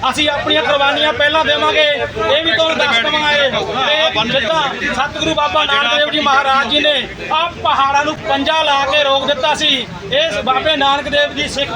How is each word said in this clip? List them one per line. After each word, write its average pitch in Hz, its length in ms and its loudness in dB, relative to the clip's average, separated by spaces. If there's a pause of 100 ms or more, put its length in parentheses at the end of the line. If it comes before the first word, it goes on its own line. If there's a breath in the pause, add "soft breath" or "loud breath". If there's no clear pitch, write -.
(100)
ਅਸੀਂ 294 200 0
ਆਪਣੀਆਂ 302 320 0
ਕੁਰਬਾਨੀਆਂ 294 500 2
ਪਹਿਲਾਂ 302 320 2
ਦੇਵਾਂਗੇ। 302 420 2 (500)
ਇਹ 320 80 0
ਵੀ 330 80 0
ਤੁਹਾਨੂੰ 320 260 0
ਦੱਸ 285 180 0
ਦੇਵਾਂਗਾ, 302 360 0
ਇਹ, 277 200 2 (400)
ਇਹ 302 320 0
ਜਿੱਦਾਂ 302 380 0 (320)
ਸਤਿਗੁਰੂ 285 400 -2
ਬਾਬਾ 294 300 0
ਨਾਨਕ 277 300 0
ਦੇਵ 302 160 0
ਜੀ 302 100 -2
ਮਹਾਰਾਜ 269 480 2
ਜੀ 294 120 2
ਨੇ 285 280 0 (240)
ਆਹ 330 180 0 (120)
ਪਹਾੜਾਂ 277 420 2
ਨੂੰ 302 100 -2
ਪੰਜਾ 302 480 0
ਲਾ 277 220 2
ਕੇ 294 200 2
ਰੋਕ 269 220 0
ਦਿੱਤਾ 294 280 0
ਸੀ। 277 320 -2 (260)
ਇਹ 302 300 -2
ਬਾਬੇ 262 340 0
ਨਾਨਕ 277 320 0
ਦੇਵ 285 260 0
ਦੀ 277 140 -4
ਸਿੱਖ 277 280 -4